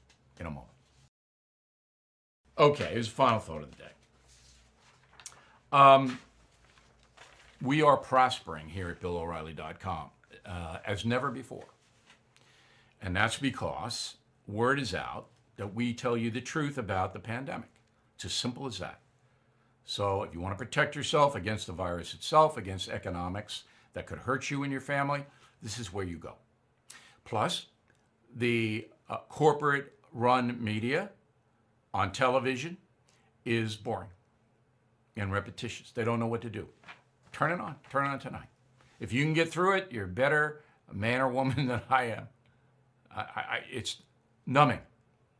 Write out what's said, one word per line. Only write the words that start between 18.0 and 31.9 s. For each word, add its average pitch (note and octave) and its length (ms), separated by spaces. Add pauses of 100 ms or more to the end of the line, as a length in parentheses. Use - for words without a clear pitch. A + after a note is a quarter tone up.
It's - 100
as F2+ 80
simple C3 320
as G#2+ 140
that. - 220 (840)
So G2+ 380
if - 100
you E2 80
want F#2+ 160
to B2+ 80
protect D3 300
yourself D3 400
against G#2 320
the F#2 60
virus F2 400
itself, D#3 440
against G2 320
economics F#2+ 720 (300)
that - 140
could - 120
hurt C3 300
you C#3 140
and C#3 80
your C3+ 100
family, C#3 440 (360)
this G#2 160
is G2+ 160
where G2 120
you F2 120
go. D#2+ 180 (880)
Plus, A#2 440 (680)
the, A2+ 520 (220)
uh, A2+ 80 (120)
corporate-run B2+ 1300
media A2+ 460 (840)